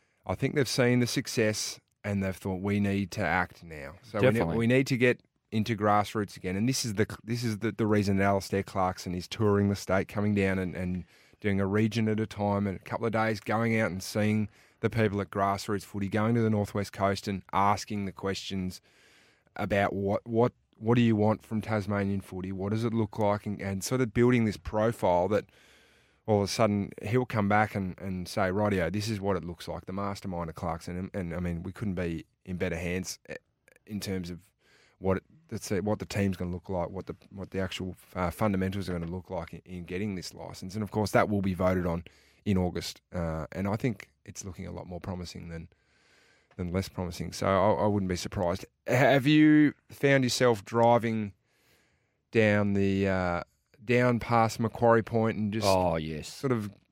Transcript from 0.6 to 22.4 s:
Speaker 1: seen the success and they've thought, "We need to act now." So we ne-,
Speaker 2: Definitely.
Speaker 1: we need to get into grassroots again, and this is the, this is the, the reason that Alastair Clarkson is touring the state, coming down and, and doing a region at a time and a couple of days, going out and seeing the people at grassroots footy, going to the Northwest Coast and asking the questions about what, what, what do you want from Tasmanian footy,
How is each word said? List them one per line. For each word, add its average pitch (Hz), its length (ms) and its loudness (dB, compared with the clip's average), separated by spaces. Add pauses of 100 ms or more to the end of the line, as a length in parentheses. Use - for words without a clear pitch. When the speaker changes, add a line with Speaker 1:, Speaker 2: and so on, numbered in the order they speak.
Speaker 1:
seen 123 320 2
the 120 80 2
success - 720 -2 (240)
and 101 200 -2
they've 95 120 -4
thought, 95 260 -6
"We 101 180 0
need 98 320 0
to 107 140 -6
act 90 380 -2
now." 80 300 -14 (100)
So - 160 -6
we 110 60 4
ne-, 127 60 6
Speaker 2:
Definitely. 110 260 2
Speaker 1:
we 117 100 2
need 131 200 4
to 131 100 0
get 123 240 2 (300)
into 110 240 0
grassroots 104 600 0
again, 92 180 -4
and 110 120 0
this 131 180 0
is 107 100 -4
the, 104 100 2 (180)
this 117 200 -4
is 107 160 -2
the, 113 120 -2
the 110 160 -2
reason 101 300 2
that 98 80 4
Alastair 98 380 0
Clarkson 92 520 -4
is 90 120 -8
touring 101 420 2
the 101 60 0
state, 95 320 -2
coming 104 280 -2
down 95 240 2
and, 90 160 -6
and 90 300 -6 (340)
doing 98 220 0
a 98 40 0
region 107 440 2
at 107 100 0
a 110 60 -2
time 101 420 -2
and 90 100 -4
a - 60 -18
couple 113 220 -6
of 113 80 -2
days, 110 260 0
going 113 400 0
out 107 100 2
and 92 140 -8
seeing 107 460 0 (320)
the 110 80 0
people 104 320 0
at 92 80 -8
grassroots 98 540 -2
footy, 101 260 -6
going 107 260 0
to 117 60 2
the 110 80 2
Northwest 104 420 -2
Coast 98 360 -2
and 98 140 -4 (120)
asking 101 520 2
the 92 60 -8
questions 95 680 -6 (760)
about - 380 0
what, 196 340 -2
what, 117 240 2 (260)
what 113 180 2
do 123 60 6
you 113 140 4
want 104 300 2
from 110 160 -4
Tasmanian 101 600 -2
footy, 92 300 -10